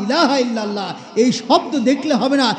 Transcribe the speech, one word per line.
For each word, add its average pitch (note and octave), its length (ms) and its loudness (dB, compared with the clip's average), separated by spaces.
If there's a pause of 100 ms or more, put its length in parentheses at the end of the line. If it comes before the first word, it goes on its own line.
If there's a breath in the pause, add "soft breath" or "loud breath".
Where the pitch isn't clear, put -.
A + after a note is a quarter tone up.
ইলাহা C#4 340 2
ইল্লাল্লাহ G#3+ 480 -2 (300 loud breath)
এই A#3 160 4
শব্দ - 480 0
দেখলে C#4 340 0
হবে C4+ 240 0
না, B3 200 0